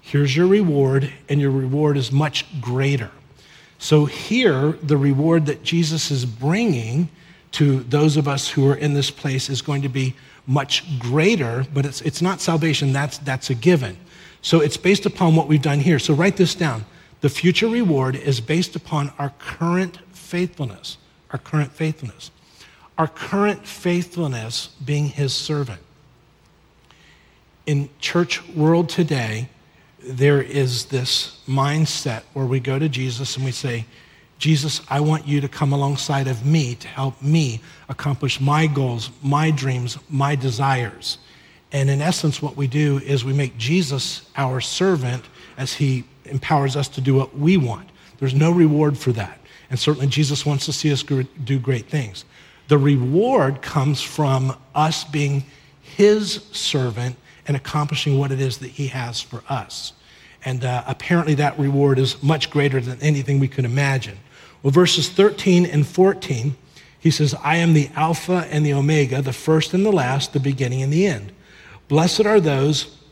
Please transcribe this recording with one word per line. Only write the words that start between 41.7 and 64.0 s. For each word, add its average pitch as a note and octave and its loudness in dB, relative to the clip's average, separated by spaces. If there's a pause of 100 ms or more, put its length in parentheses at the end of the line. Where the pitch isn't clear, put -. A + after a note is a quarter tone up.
And C#3 0
in C#3 0
essence, D#3+ 0
what C#3+ -6
we C#3+ -2
do C#3 2
is C3+ -2
we C3+ -2
make C3+ -2
Jesus C#3 -2 (160)
our C3 -2
servant B2+ -2 (320)
as C3 -6
he C3 0 (220)
empowers C#3 0
us C#3+ -2
to - -8
do C3 2
what C3 0
we D#3+ 4
want. A2+ -2 (300)
There's C3+ -2
no D#3 4
reward D3+ 4
for B2+ 0
that. - -8 (300)
And B2+ -2
certainly C#3+ 0
Jesus C#3+ 0
wants C#3+ -2
to C#3+ -4
see D3 0
us C3 -2
gr-, C3 -2 (200)
do C3+ 0
great B2 -2
things. A#2 -6 (420)
The D3 6
reward C#3+ 2
comes C#3+ -2
from C3 0 (200)
us D#3 0
being C#3+ -2 (360)
his G#3 2 (100)
servant B2 -4 (320)
and C#3+ 0
accomplishing D3 -2
what C#3 0
it C3+ -4
is B2+ -4
that B2+ -14
he C#3+ -6
has B2 -8
for - -14
us. - -10 (500)
And, C3 -6
uh, B2 -4
apparently D#3 0
that C#3+ 0
reward C#3 2
is C3 -2
much D3+ 0
greater C#3 0
than A#2+ -8
anything C#3 0
we C3+ 2
could C3 -2
imagine. B2+ -2 (460)